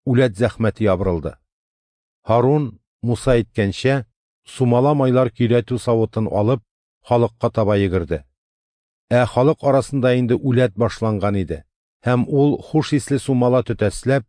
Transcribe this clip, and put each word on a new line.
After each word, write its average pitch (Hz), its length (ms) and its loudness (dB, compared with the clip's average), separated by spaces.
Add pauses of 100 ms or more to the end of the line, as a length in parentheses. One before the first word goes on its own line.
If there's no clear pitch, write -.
үләт 123 320 0
зәхмәте 110 480 -2
ябырылды». 90 520 -2 (880)
Харун, 127 520 0 (220)
Муса 120 360 0
әйткәнчә, 113 680 -2 (400)
сумала 127 480 2
майлар 131 360 2
көйрәтү 120 500 0
савытын 113 480 -2
алып, 107 340 0 (460)
халыкка 120 420 0
таба 104 280 0
йөгерде. 87 480 -2 (840)
Ә 123 160 2
халык 139 380 0
арасында 131 560 0
инде 120 160 0
үләт 127 400 0
башланган 104 640 -2
иде, 78 240 -6 (420)
һәм 123 220 0
ул 147 340 2
хуш - 320 -2
исле 139 240 0
сумала 123 460 0
төтәсләп, 117 640 -2